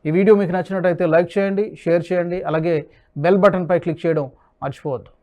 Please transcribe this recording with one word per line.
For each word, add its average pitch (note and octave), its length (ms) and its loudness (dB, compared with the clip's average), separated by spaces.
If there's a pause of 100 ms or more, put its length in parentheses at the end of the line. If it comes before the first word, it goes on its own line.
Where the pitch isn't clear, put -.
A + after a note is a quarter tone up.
ఈ - 20 -2
వీడియో G3 240 4
మీకు G3 180 0
నచ్చినట్టయితే F3+ 540 -2
లైక్ E3+ 320 2
చేయండి, G3 460 -2
షేర్ E3+ 280 0
చేయండి, F3 300 -2
అలాగే D#3 460 -2 (300)
బెల్ F3+ 200 2
బటన్పై F3+ 400 2
క్లిక్ E3 280 -4
చేయడం D3+ 240 -2 (320)
మర్చిపోవద్దు. C3+ 480 -8 (120)